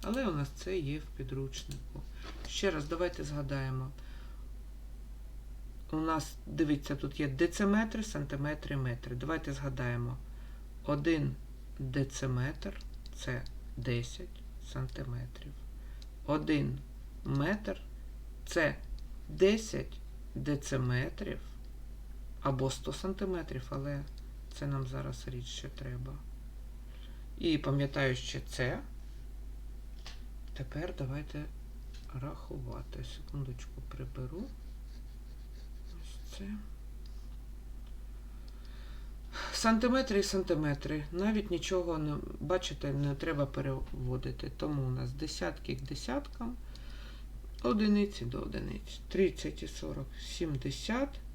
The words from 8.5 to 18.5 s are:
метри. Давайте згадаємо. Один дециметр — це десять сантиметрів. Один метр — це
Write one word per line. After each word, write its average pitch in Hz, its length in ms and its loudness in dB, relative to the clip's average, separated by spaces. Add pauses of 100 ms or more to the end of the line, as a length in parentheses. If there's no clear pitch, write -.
метри. 127 400 0
Давайте 147 360 0
згадаємо. 127 640 0 (680)
Один 147 500 6 (440)
дециметр — 131 1040 2 (340)
це 123 280 -2 (340)
десять 120 680 0 (300)
сантиметрів. 127 800 -4 (720)
Один 143 520 4 (460)
метр — 165 560 2 (640)
це 151 300 6 (520)